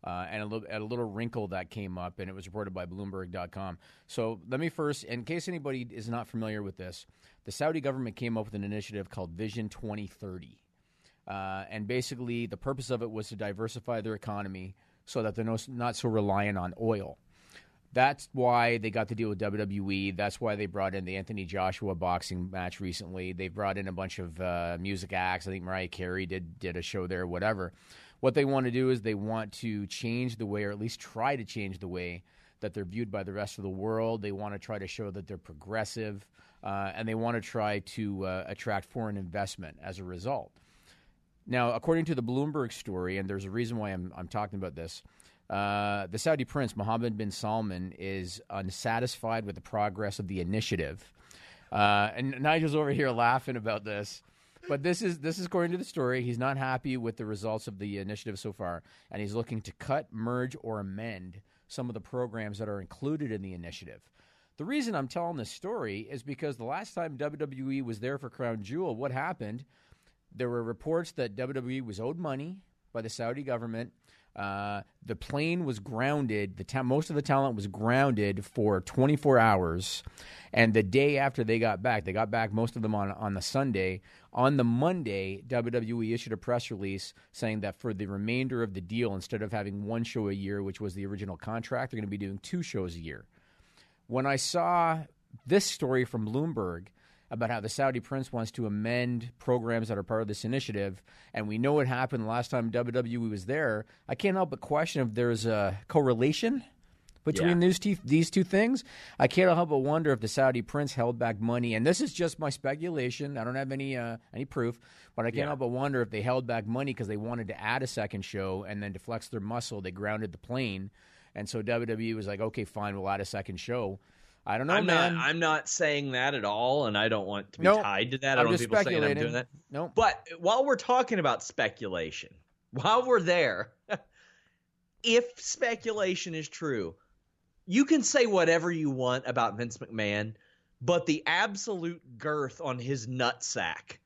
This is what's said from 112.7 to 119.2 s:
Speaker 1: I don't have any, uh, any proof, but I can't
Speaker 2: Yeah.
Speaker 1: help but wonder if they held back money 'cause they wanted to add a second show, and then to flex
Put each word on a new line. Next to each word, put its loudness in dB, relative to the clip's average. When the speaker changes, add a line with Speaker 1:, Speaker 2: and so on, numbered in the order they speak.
Speaker 1:
I -2
don't -2
have -2
any, -2
uh, -4
any -4
proof, -2
but 0
I 2
can't -2
Speaker 2:
Yeah. 0
Speaker 1:
help -2
but 0
wonder 2
if 0
they -2
held 0
back -2
money 0
'cause -4
they -2
wanted -4
to -8
add 0
a -2
second -4
show, -2
and -6
then -4
to -10
flex -8